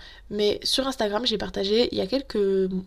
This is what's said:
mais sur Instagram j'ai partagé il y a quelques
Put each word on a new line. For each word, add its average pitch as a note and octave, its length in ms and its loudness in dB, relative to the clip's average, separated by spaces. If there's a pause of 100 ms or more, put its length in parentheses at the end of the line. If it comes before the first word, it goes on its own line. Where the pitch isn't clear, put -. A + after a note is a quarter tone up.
(300)
mais G#3 340 2
sur C4 240 0
Instagram A3 380 0
j'ai A3 120 0
partagé G3+ 540 0
il G#3 60 -4
y G3+ 40 0
a F#3+ 60 -2
quelques B3+ 300 -2 (500)